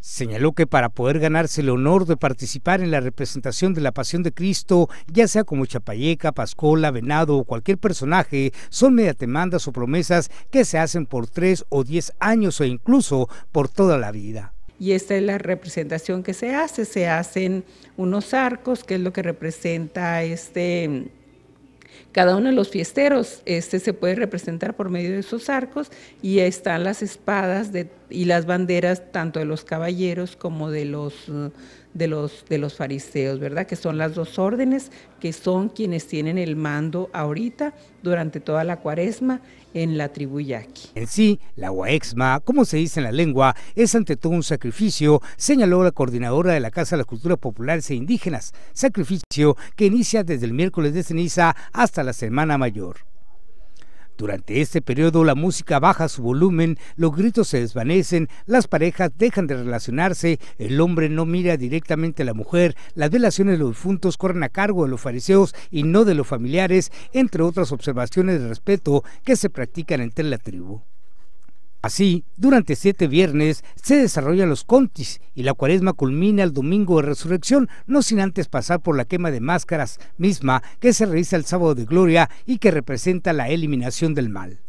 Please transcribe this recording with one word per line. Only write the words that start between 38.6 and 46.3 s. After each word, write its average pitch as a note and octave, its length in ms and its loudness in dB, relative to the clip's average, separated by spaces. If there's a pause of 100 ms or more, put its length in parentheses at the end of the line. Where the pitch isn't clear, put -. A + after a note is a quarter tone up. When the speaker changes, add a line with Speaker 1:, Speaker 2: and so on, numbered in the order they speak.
Speaker 2:
la E3+ 160 -6
cuaresma G#3+ 600 -4 (320)
en E3 240 -2
la D3 140 -4
tribu C#3+ 300 -8
yaqui. B2 540 -10
Speaker 1:
En A2+ 120 -6
sí, G#3 340 4 (160)
la F#2 140 -6
cuaresma, B2+ 680 0
como B3+ 260 2
se D#3 100 -4
dice D#3+ 240 -2
en C3+ 40 -2
la A2 80 -4
lengua, C3+ 440 2 (180)
es A3+ 200 4
ante G3+ 220 2
todo E3+ 180 -2
un E3+ 80 2
sacrificio, D3+ 800 2 (160)
señaló F#3+ 440 4
la F3+ 100 4
coordinadora B2+ 600 0